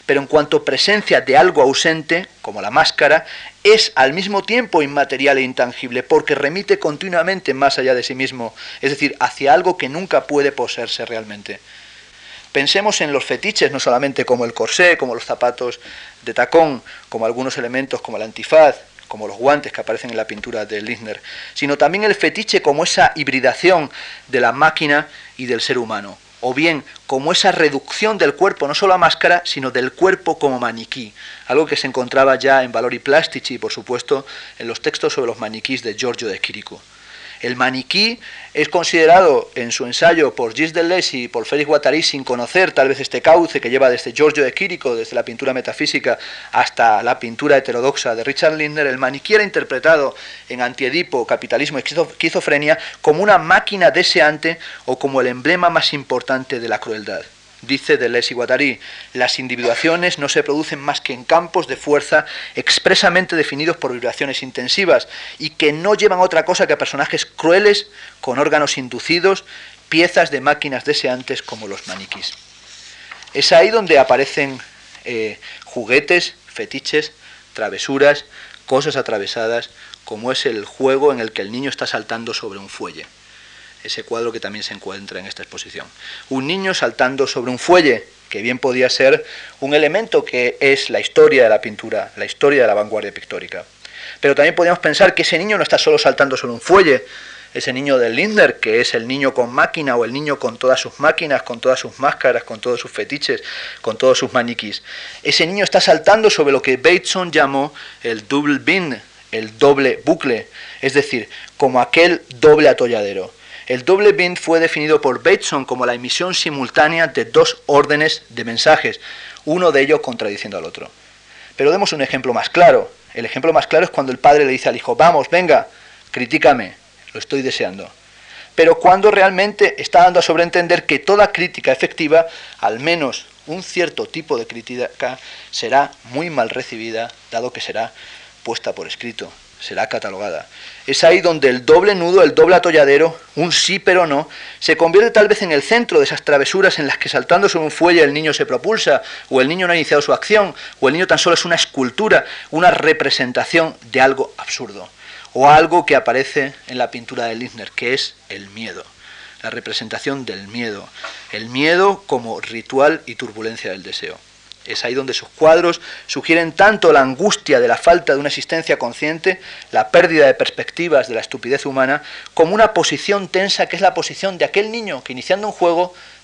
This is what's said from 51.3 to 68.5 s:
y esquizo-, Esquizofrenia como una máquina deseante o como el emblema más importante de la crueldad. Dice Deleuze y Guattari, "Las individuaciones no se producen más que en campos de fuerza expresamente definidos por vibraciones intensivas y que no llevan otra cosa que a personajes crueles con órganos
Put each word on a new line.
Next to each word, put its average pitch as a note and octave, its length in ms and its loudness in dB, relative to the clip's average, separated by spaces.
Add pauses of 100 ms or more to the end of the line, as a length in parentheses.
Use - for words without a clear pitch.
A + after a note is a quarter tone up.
y B2 40 -6
esquizo-, D3+ 280 -4
Esquizofrenia D#3 640 0 (240)
como D#3+ 220 2
una G3+ 160 6
máquina F3 540 2
deseante D#3+ 680 0 (280)
o B2+ 120 -2
como C3+ 220 -2
el B2 80 2
emblema E3 420 0
más D#3+ 220 0
importante C3 680 -4
de A#2 100 -8
la G#2+ 120 -4
crueldad. G#2 420 -10 (380)
Dice C3+ 360 0
Deleuze A#2+ 380 -2
y - 20 -12
Guattari, B2+ 440 -2 (340)
"Las B2 260 -2
individuaciones C3 800 -2
no C#3+ 80 -4
se D3 160 0
producen D3+ 340 -4
más C#3+ 220 -6
que - 120 -8
en B2 120 -14
campos E3+ 420 0
de C3 80 -6
fuerza D3 500 0 (300)
expresamente F3+ 800 0
definidos D#3 420 -2
por C3 160 -6
vibraciones A#2+ 520 -6
intensivas C3 640 0 (320)
y D3+ 100 -8
que D3+ 220 0
no F#3 240 0
llevan F#3+ 240 4
otra F3 240 2
cosa F3 240 0
que D3+ 60 2
a C#3+ 40 0
personajes - 480 -4
crueles G3+ 640 2 (320)
con B2+ 180 -6
órganos D3 400 0